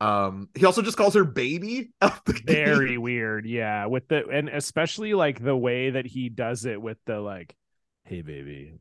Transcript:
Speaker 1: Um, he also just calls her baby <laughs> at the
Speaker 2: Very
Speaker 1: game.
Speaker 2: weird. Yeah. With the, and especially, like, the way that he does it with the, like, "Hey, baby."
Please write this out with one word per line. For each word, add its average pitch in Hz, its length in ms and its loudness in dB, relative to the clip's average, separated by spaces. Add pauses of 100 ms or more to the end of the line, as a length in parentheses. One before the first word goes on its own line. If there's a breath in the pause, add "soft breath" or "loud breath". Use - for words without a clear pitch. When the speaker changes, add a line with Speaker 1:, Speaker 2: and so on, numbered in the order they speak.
Speaker 1:
Um, 101 540 0
he 165 120 6
also 185 160 4
just 226 160 -2
calls 202 160 6
her 202 100 8
baby 170 720 -4
<laughs> - 60 -6
at - 240 4
the - 180 0
Speaker 2:
Very 147 460 4
Speaker 1:
game. 120 120 -2
Speaker 2:
weird. 113 440 -2
Yeah. 107 400 -2
With 127 220 -2
the, 147 200 0
and 143 220 -2
especially, 160 640 -2
like, 147 280 2
the 135 140 2
way 127 340 0
that 127 140 -2
he 123 240 -6
does 117 380 -4
it 107 160 -6
with 110 240 -8
the, 110 140 -4
like, 98 340 -10 (480)
"Hey, 90 180 -10
baby." 73 600 -14